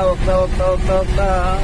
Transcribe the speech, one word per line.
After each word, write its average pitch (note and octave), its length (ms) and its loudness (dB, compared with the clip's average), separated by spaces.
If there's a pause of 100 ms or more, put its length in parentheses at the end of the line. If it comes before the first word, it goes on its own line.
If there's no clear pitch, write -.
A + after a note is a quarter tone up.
ಹೋಗ್ತಾ F#3 340 0
ಹೋಗ್ತಾ F3+ 300 0
ಹೋಗ್ತಾ F#3 280 0
ಹೋಗ್ತಾ F#3+ 280 0 (360)